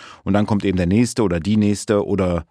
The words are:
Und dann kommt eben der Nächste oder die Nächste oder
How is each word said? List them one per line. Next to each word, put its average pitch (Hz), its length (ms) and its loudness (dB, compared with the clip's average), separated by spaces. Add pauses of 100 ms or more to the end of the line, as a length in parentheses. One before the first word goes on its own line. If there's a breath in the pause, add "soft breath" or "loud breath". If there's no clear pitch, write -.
(220 loud breath)
Und 98 100 -2
dann 104 140 2
kommt 104 180 0
eben 95 120 2
der 90 100 0
Nächste 113 380 0
oder 87 160 -2
die 101 160 0
Nächste 104 500 0
oder 90 440 -2